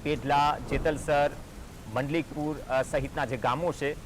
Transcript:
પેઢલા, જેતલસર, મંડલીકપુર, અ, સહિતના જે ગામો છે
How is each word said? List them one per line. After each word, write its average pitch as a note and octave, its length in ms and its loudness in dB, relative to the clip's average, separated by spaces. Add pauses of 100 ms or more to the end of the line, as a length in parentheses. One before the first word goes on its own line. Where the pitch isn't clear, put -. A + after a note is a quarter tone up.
પેઢલા, C#3+ 540 4 (120)
જેતલસર, C#3+ 600 2 (640)
મંડલીકપુર, D3 760 -2
અ, C3 100 4
સહિતના C#3+ 440 0
જે B2 120 -2
ગામો C3+ 340 2
છે D3 240 -2 (100)